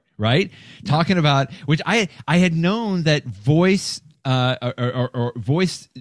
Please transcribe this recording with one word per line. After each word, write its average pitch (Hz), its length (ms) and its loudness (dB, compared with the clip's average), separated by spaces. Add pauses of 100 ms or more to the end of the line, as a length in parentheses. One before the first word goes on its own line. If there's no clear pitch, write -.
(180)
right? 123 340 0 (340)
Talking 165 320 2
about, 143 340 2 (140)
which 151 200 0
I, 208 220 0 (200)
I 160 100 4
had 175 180 4
known 190 480 0
that 147 220 0
voice, 151 760 0 (220)
uh, 127 380 0
or, 123 160 -4
or, 123 140 -2
or, 151 240 -2
or 120 200 -4
voice 147 540 -2 (120)